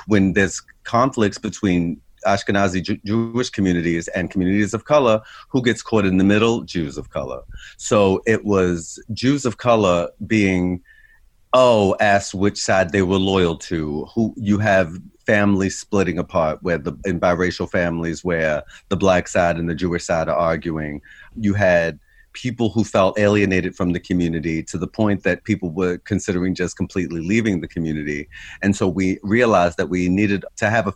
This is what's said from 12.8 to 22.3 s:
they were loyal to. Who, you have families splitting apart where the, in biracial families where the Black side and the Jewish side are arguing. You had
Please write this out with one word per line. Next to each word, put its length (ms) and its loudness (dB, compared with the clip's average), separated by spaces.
they 100 2
were 140 2
loyal 400 2
to. 580 -6
Who, 220 0
you 220 0
have 400 2
families 540 2
splitting 400 -2
apart 420 -2
where 160 -2
the, 160 -6
in 140 -2
biracial 500 0
families 520 -2
where 400 -2
the 80 -2
Black 300 2
side 280 0
and 100 -4
the 80 -4
Jewish 300 -4
side 240 -2
are 80 -2
arguing. 640 -4
You 180 -2
had 440 2